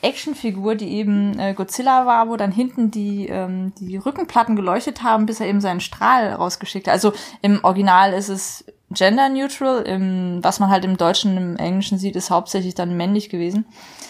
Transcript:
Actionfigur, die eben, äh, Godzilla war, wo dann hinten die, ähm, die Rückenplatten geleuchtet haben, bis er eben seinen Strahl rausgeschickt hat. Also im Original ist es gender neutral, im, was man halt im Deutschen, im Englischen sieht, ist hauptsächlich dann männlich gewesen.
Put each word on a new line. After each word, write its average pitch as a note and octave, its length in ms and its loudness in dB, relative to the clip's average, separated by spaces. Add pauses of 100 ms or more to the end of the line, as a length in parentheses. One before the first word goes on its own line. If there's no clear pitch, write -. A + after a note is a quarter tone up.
Actionfigur, A3 760 -4
die G#3+ 140 -6
eben, G3+ 500 0
äh, G3 140 -2
Godzilla B3+ 520 2
war, A3+ 240 4
wo A#3 80 -4
dann G3+ 140 -2
hinten A#3 400 0
die, G3+ 360 -4
ähm, F#3 520 -6
die F#3 180 -8
Rückenplatten A#3+ 580 -2
geleuchtet G#3 480 -2
haben, A3 220 2
bis A3 160 -4
er G3 60 -2
eben G3+ 140 0
seinen F#3 200 -2
Strahl A3+ 520 0
rausgeschickt - 540 -6
hat. F3 60 4
Also G3+ 180 4 (300)
im G3+ 220 4
Original F#3+ 500 6
ist G3 160 -2
es - 360 -8 (240)
gender A3+ 400 4
neutral, C4+ 540 -2
im, F#3 600 -2
was F#3 160 2
man G3 100 4
halt F#3+ 160 4
im F#3 120 2
Deutschen, F#3 400 2
im F3+ 200 -2
Englischen F#3+ 400 -2
sieht, F#3+ 180 -4
ist F#3 160 -4
hauptsächlich F3+ 440 0
dann F3 200 -2
männlich G3+ 340 0
gewesen. F#3 360 -2 (440)